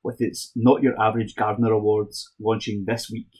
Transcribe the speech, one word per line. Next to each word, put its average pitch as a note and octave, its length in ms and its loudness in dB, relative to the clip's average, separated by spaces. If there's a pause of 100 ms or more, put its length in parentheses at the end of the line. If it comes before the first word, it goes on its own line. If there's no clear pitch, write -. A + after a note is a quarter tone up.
with - 160 -6
its - 340 -6
Not A#2+ 280 4
Your B2 180 2
Average A2 340 0
Gardener A2 380 0
Awards G#2+ 680 0
launching G#2+ 480 -2
this A#2 240 -4
week. - 300 -10